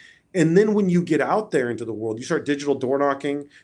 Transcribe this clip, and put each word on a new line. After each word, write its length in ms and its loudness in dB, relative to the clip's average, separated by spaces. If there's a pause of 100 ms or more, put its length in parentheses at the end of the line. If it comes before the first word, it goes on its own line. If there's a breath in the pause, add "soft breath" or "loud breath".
(360 loud breath)
And 220 4
then 160 4
when 160 2
you 120 4
get 200 0
out 300 -2
there 200 0
into 140 -6
the 80 -8
world, 260 -6
you 60 -12
start 200 -2
digital 300 0
door 240 -2
knocking, 480 -2 (160 loud breath)